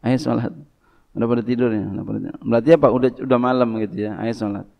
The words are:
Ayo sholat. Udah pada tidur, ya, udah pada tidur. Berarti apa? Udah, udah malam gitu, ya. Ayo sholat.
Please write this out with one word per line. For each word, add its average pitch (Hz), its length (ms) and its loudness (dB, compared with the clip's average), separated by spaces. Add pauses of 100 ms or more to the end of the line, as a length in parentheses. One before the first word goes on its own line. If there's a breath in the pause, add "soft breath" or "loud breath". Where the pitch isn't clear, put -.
Ayo 254 160 2
sholat. 117 320 -2 (600)
Udah 113 160 -2
pada 120 160 2
tidur, 120 240 2
ya, 104 160 -2
udah 101 160 -8
pada 110 160 -6
tidur. - 240 -8
Berarti 117 320 2
apa? 143 160 4
Udah, 127 200 2 (120)
udah 131 160 2
malam 123 300 2 (100)
gitu, 104 320 -6
ya. 101 80 -10
Ayo 110 160 -4
sholat. 101 320 -6 (140)